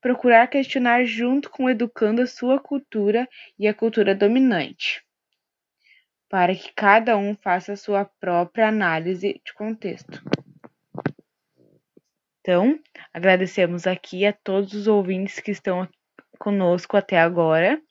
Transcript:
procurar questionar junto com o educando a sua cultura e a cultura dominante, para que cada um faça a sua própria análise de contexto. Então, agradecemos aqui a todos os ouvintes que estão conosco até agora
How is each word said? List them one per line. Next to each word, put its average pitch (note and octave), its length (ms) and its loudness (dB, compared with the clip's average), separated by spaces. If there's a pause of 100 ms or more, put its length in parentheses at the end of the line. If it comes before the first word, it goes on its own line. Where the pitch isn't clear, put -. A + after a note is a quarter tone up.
procurar B3 480 4
questionar B3+ 560 0
junto A#3+ 440 -2
com - 160 -6
o B3+ 60 2
educando A3+ 500 -2
a B3+ 60 0
sua B3+ 320 -2
cultura A#3+ 680 -2 (300)
e G3+ 80 -2
a G#3 80 0
cultura G#3+ 400 0
dominante, G#3 880 0 (1300)
para F#3 260 0
que - 200 -14
cada A3 420 4
um G3+ 180 -2
faça F#3 380 -4
a G3+ 40 -8
sua G3+ 280 -2
própria F3+ 640 -2
análise F3+ 760 -2
de - 100 -18
contexto. - 680 -12 (2250)
Então, G3 320 2 (320)
agradecemos F3+ 760 0
aqui F#3 400 -4
a G#3 60 2
todos G3 420 -6
os G#3 120 -6
ouvintes F#3+ 540 0
que - 100 -10
estão F3+ 380 -4 (500)
conosco F#3 560 -2
até G3 240 2
agora E3+ 600 2 (100)